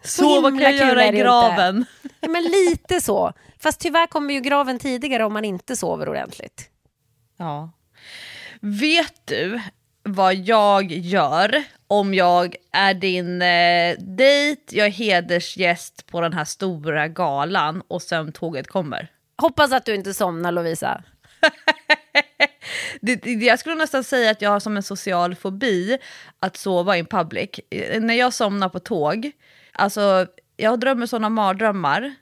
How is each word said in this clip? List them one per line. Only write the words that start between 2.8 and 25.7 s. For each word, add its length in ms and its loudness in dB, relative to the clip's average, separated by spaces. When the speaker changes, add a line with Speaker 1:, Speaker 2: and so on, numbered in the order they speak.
Speaker 1:
så. 320 0
Fast 200 -2
tyvärr 280 2
kommer 260 -4
ju 60 -2
graven 400 0
tidigare 460 -2
om 80 -4
man 120 -4
inte 300 -6
sover 340 -4
ordentligt. 600 -12
Speaker 2:
Ja. 340 -10
Vet 640 -2
du 360 -4
vad 320 2
jag 560 2
gör 720 0
om 260 0
jag 420 2
är 220 2
din, 480 -4
eh, 580 4
dejt, 760 2
jag 100 2
är 40 0
hedersgäst 1200 -2
på 100 -4
den 120 -2
här 120 -4
stora 640 -4
galan 800 -2
och 140 -6
sömntåget 640 -6
kommer? 440 -6
Speaker 1:
Hoppas 340 2
att 140 0
du 100 -2
inte 180 -8
somnar, 380 -2
Lovisa. 520 -4
Speaker 2:
<laughs> 400 0
Det, 140 0
det, 160 -8
jag 280 4
skulle 160 -6
nästan 280 -2
säga 280 2
att 100 -4
jag 80 0
har 100 2
som 180 -4
en 60 -4
social 520 -2
fobi 600 -2